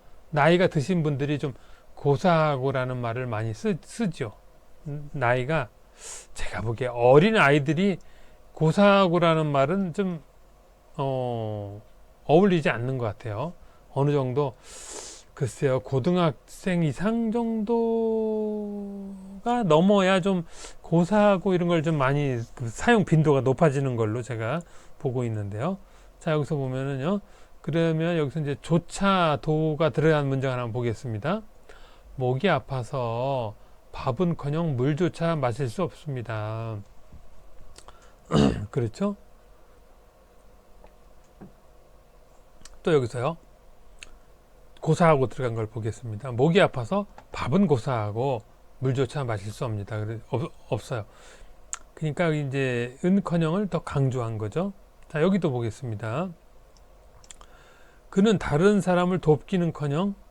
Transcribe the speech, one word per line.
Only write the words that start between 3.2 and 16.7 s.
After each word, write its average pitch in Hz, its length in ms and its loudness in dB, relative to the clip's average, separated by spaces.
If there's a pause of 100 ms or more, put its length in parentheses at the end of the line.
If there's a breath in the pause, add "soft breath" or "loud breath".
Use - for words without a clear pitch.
많이 113 260 -4
쓰-, 196 300 -2
쓰죠. 160 500 -6 (800)
나이가, 127 560 0 (640 loud breath)
제가 - 300 -4
보기에 117 260 -4
어린 131 480 6
아이들이 156 640 4 (560 soft breath)
고사하고라는 170 920 4
말은 151 460 0
좀, 180 300 -4 (760)
어, 113 840 -4 (420)
어울리지 175 460 4
않는 127 280 -2
것 120 60 -4
같아요. 110 480 -6 (400 soft breath)
어느 143 200 2
정도 135 420 -2 (840 loud breath)
글쎄요, 131 400 -2
고등학생 175 1040 0